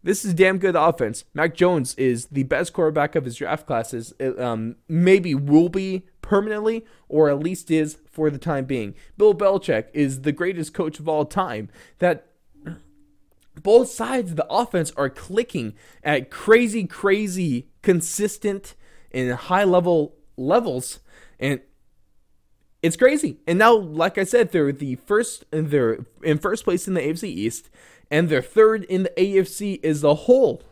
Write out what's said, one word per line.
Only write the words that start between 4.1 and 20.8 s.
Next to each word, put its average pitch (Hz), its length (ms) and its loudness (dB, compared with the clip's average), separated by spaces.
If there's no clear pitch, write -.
It, 131 200 -4
um, 117 380 -6
maybe 175 460 4
will 147 340 4
be 190 360 -6
permanently, 214 640 -2
or 151 220 4
at 143 100 0
least 175 300 -6
is 156 280 0
for 156 200 -2
the 139 100 -6
time 139 260 -4
being. 117 300 -6
Bill 208 200 4
Belichick 175 580 0
is 135 300 -2
the 147 80 0
greatest 170 420 -6
coach 160 260 -6
of 151 80 -8
all 151 160 0
time. 143 460 -6
That 175 280 0
both 233 280 6
sides 233 420 -4
of 156 60 -4
the 160 120 -4
offense 185 480 -2
are 139 120 0
clicking 180 680 -6
at 143 280 -2
crazy, 220 560 2
crazy, 185 800 -2
consistent, 202 920 -2
and 127 220 -4
high-level 180 840 2
levels, 147 640 -2